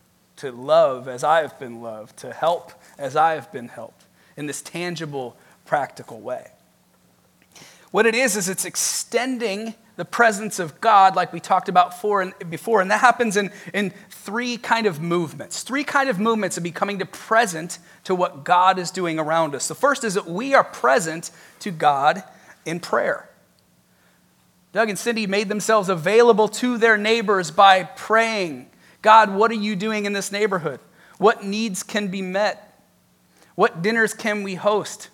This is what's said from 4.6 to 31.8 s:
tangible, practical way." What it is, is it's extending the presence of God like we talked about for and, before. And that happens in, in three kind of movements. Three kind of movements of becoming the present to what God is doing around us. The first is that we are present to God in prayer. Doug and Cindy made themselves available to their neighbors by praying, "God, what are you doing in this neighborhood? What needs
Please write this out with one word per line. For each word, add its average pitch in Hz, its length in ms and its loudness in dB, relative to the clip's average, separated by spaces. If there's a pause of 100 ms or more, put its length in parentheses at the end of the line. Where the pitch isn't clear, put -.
tangible, 156 760 -10 (300)
practical 127 560 -6
way." 120 280 -10 (1400)
What 208 140 4
it 220 100 2
is, 233 220 0
is 180 100 -4
it's 185 180 -4
extending 226 1120 -4 (220)
the 175 80 -8
presence 214 520 0
of 165 220 -8
God 196 340 6
like 175 200 -2
we 170 80 -8
talked 185 260 0
about 180 320 2
for 202 220 0
and, 185 120 -4 (160)
before. 196 320 0
And 185 80 0
that 208 120 0
happens 233 340 4
in, 202 160 -2 (220)
in 190 180 -2 (180)
three 240 460 -6
kind 226 320 0
of 156 140 -4
movements. 165 640 -4
Three 277 200 -4
kind 277 260 0
of 190 120 -2
movements 214 340 -2
of 175 80 -8
becoming 196 360 -6
the 180 60 -6
present 180 760 -2 (260)
to 185 100 -2
what 170 300 -2
God 185 340 4
is 170 120 -6
doing 170 280 -4
around 156 360 0
us. 123 120 -6
The 156 80 -8
first 262 300 0
is 202 80 -4
that 202 120 -2
we 220 280 -6
are 240 100 6
present 170 680 -2 (280)
to 214 100 -8
God 156 540 2 (400)
in 175 160 -6
prayer. - 480 -2 (1400)
Doug 220 160 2
and 202 120 -4
Cindy 226 260 -2
made 196 240 0
themselves 208 400 2
available 208 580 4
to 247 300 -2
their 220 180 6
neighbors 208 540 0
by 190 320 8
praying, 196 880 -2 (320)
"God, 214 300 8
what 208 180 2
are 233 60 -4
you 208 200 -4
doing 208 300 -4
in 202 80 -4
this 196 180 -6
neighborhood? 196 480 -2 (380)
What 220 260 4
needs 202 380 -4